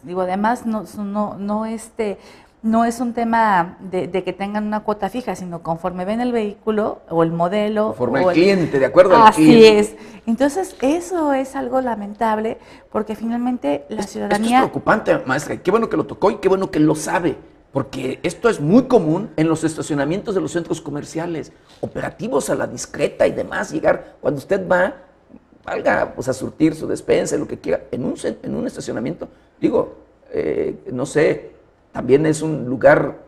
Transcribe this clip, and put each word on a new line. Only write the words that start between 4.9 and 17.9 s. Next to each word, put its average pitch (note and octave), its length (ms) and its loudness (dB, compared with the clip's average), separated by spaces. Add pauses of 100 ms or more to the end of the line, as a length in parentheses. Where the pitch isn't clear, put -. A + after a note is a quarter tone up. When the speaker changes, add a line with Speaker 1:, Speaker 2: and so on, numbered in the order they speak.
Speaker 1:
fija, A#3 260 -6
sino F3 280 -10
conforme F3+ 420 -4
ven A3 160 -2
el B3 100 0
vehículo G#3+ 680 -2 (100)
o E3 140 4
el E3 80 2
modelo G#3 560 0
Speaker 2:
Conforme E3+ 320 0
Speaker 1:
o F#3 100 4
Speaker 2:
al D#3+ 80 2
Speaker 1:
el D#3+ 40 8
Speaker 2:
cliente, F3+ 360 4
de C3 80 4
acuerdo F3+ 300 6
al A3 140 10
Speaker 1:
Así G#3+ 140 6
Speaker 2:
cliente. A3 360 10
Speaker 1:
es. G#3 160 0 (320)
Entonces, C#4+ 520 0
eso D#4+ 540 0
es C4+ 220 -4
algo C4 260 -2
lamentable, A3 800 -4 (320)
porque G#3+ 240 -4
finalmente B3 720 -2
la G#3+ 120 -6
Speaker 2:
Es-, G3+ 40 -4
esto - 0 -
es G3+ 60 -10
Speaker 1:
ciudadanía G#3+ 480 0
Speaker 2:
preocupante, - 680 0
maestra. C3 320 -4
Qué E3+ 140 -2
bueno A3+ 180 2
que E3 80 -2
lo C3+ 80 -2
tocó E3 240 0
y A3 60 0
qué F#3+ 140 -2
bueno F#3+ 200 0
que D#3+ 100 -2
lo D3+ 140 4
sabe, E3 420 -2 (380)
porque - 480 -6